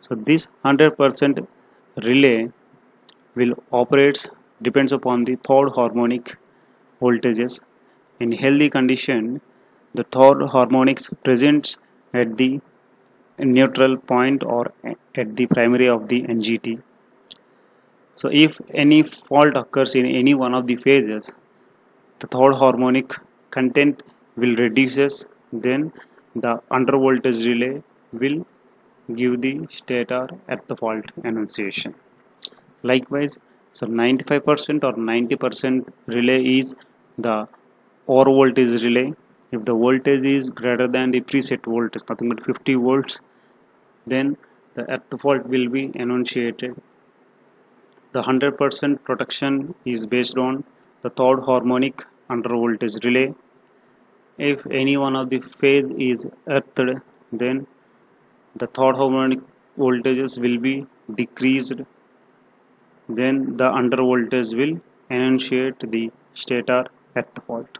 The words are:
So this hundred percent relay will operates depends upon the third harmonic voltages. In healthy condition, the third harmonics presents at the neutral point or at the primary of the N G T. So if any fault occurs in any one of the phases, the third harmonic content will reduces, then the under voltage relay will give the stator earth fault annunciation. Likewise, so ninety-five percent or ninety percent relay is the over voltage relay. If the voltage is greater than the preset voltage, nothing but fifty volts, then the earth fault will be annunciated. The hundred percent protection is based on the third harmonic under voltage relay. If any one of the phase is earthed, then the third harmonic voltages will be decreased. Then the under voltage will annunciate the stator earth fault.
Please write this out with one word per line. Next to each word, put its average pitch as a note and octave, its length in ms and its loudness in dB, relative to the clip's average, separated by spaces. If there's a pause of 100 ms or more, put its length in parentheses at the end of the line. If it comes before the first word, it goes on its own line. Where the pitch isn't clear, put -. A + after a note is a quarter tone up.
So - 120 -6
this C#3+ 340 2 (140)
hundred C#3 340 4
percent C#3 440 2 (560)
relay A#2+ 540 2 (840)
will B2 200 2 (180)
operates C#3 560 2 (340)
depends C#3 300 0
upon B2 320 -2
the B2+ 120 -4
third C3+ 340 2
harmonic A#2+ 680 -2 (640)
voltages. A#2+ 580 0 (600)
In A#2+ 100 -2
healthy C#3 400 2
condition, B2+ 680 -2 (540)
the A#2+ 100 -4
third C#3 380 6
harmonics C3 680 2 (140)
presents C#3 520 2 (360)
at A#2+ 240 0
the C3 240 0 (760)
neutral C3 580 4
point C3 480 0
or A#2+ 280 -4 (440)
at A2 200 -6
the B2+ 100 0
primary B2 420 4
of A2+ 200 0
the B2 200 0
N A#2 120 -2
G A2 180 -2
T. A2+ 200 -6 (1400)
So - 180 -6
if D3+ 240 4 (160)
any D3+ 300 6
fault D3 540 2
occurs C3 400 -2
in B2+ 100 2
any C3 280 2
one B2+ 200 -2
of B2+ 140 -2
the A#2+ 80 0
phases, A2 560 2 (880)
the - 80 -14
third C3 260 4
harmonic B2+ 580 2 (380)
content C#3 540 0 (320)
will A#2+ 180 2
reduces, C3 720 0 (260)
then B2+ 400 -4 (440)
the A#2+ 240 -4 (100)
under B2+ 220 0
voltage C3 540 2
relay B2 360 -2 (300)
will C#3 340 -4 (680)
give B2 260 -2
the C3+ 200 -4 (100)
stator B2+ 580 -6 (200)
earth - 300 -10
fault A2 260 -6 (200)
annunciation. A2 680 -8 (880)
Likewise, C#3 520 0 (360)
so - 140 -10
ninety-five B2+ 580 0
percent D3 400 0
or C3 120 0
ninety A#2 380 -2
percent C3 580 -4 (140)
relay B2 340 2 (180)
is C3 160 -4 (440)
the A2+ 300 -2 (580)
over C3 240 6
voltage B2+ 540 4
relay. B2 280 0 (400)
If A2+ 120 -8
the A#2+ 100 -2
voltage C3 500 2
is C#3 240 0
greater B2 400 -2
than B2+ 240 0
the B2 80 2
preset B2+ 440 -4
voltage, A#2 440 -4
nothing A#2 200 -6
but A2+ 160 -6
fifty C3+ 300 -2
volts, C3 440 0 (880)
then C3+ 300 -2 (380)
the A#2+ 160 -10
earth B2+ 300 -10
fault C3+ 260 0
will B2 220 -2
be C3+ 260 -6
annunciated. B2 800 -6 (1400)
The B2+ 100 -4
hundred C3 360 0
percent C#3+ 460 -2
protection C#3 680 -4 (100)
is A#2 220 -6
based B2 320 -2
on C3 260 -2 (380)
the B2 80 -8
third C3 300 2
harmonic B2+ 600 0 (260)
under A#2+ 200 -4
voltage A#2 560 -2
relay. B2+ 300 2 (1040)
If C#3+ 320 -2
any C#3 260 -2
one C#3 180 -2
of C3 160 -6
the C3 100 -4
phase C#3 460 0 (120)
is B2 280 -2 (220)
earthed, C3+ 520 -2 (320)
then B2+ 340 -4 (880)
the A#2+ 100 -6
third C3 300 0
harmonic C3 440 0 (380)
voltages B2+ 600 -2
will A#2+ 200 -2
be C3+ 280 -4 (280)
decreased. C3 600 -2 (1300)
Then B2+ 480 -2
the B2+ 160 2
under B2 260 2
voltage B2 540 0
will D3 280 -2 (300)
annunciate C3 680 -2
the A2+ 320 -6 (240)
stator B2+ 520 -2 (280)
earth - 320 -8
fault. A#2+ 340 -12